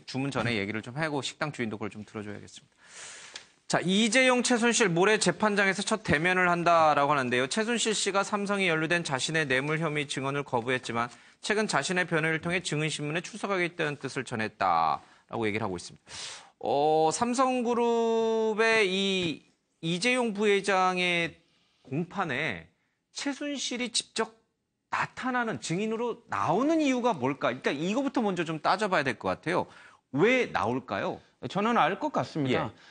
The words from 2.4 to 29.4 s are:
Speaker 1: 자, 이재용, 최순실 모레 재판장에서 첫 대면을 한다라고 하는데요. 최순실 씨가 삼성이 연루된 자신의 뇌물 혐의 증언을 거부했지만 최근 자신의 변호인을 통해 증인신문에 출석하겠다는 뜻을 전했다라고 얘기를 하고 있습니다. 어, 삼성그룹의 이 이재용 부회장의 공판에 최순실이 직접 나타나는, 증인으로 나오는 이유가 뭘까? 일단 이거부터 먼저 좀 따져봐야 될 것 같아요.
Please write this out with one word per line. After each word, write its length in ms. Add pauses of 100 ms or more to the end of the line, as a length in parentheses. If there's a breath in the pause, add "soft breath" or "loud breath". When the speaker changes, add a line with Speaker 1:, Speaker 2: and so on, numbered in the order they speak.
Speaker 1:
자, 160
이재용, 580
최순실 460
모레 300
재판장에서 640
첫 200
대면을 460
한다라고 640
하는데요. 360
최순실 460
씨가 300
삼성이 440
연루된 360
자신의 420
뇌물 320
혐의 300
증언을 340
거부했지만 680 (320 loud breath)
최근 260
자신의 380
변호인을 340
통해 220
증인신문에 580
출석하겠다는 760
뜻을 280
전했다라고 1200
얘기를 160
하고 140
있습니다. 260 (580 loud breath)
어, 520
삼성그룹의 1800
이 520 (400)
이재용 500
부회장의 1040 (460)
공판에 840 (440)
최순실이 800
직접 440 (560)
나타나는, 680
증인으로 680
나오는 520
이유가 320
뭘까? 380
일단 260
이거부터 460
먼저 220
좀 160
따져봐야 420
될 160
것 100
같아요. 380 (460 loud breath)